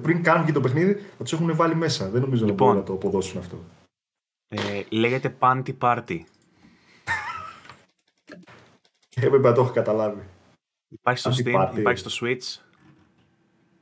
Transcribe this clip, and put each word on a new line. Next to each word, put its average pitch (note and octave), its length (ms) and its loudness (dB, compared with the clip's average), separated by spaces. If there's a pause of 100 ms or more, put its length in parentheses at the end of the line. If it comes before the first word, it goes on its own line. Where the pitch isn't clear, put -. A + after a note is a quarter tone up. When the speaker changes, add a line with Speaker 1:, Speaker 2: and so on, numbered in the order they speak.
Speaker 1:
πριν E3+ 220 0
κάνουν D#3+ 240 4
και D#3 60 2
το C#3+ 80 2
παιχνίδι, D3+ 340 2
θα - 280 -10
τους A#2 100 -6
έχουν E3 240 0
βάλει D#3+ 180 2
μέσα. D#3+ 340 -2
Δεν A#2 120 0
νομίζω B2+ 240 0
να G2+ 60 2
Speaker 2:
Λοιπόν. G2 160 4
Speaker 1:
μπορούν G2+ 160 4
να - 40 -8
το G2 60 -6
αποδώσουν F#2+ 460 -2
αυτό. F2 200 -12 (920)
Speaker 2:
Ε, G#2 320 -4 (100)
λέγεται A#2+ 480 0
Panty C3 400 2
Party. A#2+ 400 -2 (3000)
Speaker 1:
Έπρεπε C3+ 320 4
να A#2 60 6
το B2+ 60 4
έχω A#2+ 120 0
καταλάβει. G#2+ 500 -2 (640)
Speaker 2:
Υπάρχει B2 320 -2
στο B2 100 -2
Speaker 1:
Panty B2+ 160 0
Speaker 2:
Steam, A#2+ 80 0 (180)
Speaker 1:
Party. A#2 60 -6
Speaker 2:
υπάρχει A2 300 -2
στο - 180 -6
Switch. B2 360 -6 (1200)